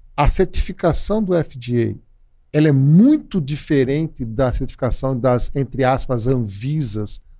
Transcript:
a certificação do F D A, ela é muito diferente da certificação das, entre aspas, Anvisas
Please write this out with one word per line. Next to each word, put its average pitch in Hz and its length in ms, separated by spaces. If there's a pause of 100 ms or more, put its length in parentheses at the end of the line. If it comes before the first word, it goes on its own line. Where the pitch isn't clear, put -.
(160)
a 147 100
certificação - 960
do 185 120
F 151 240
D 120 360
A, - 140 (420)
ela 156 180
é 147 40
muito 185 680
diferente 143 840
da 117 260
certificação 131 680
das, 123 360
entre 131 300
aspas, 123 420
Anvisas 113 960 (200)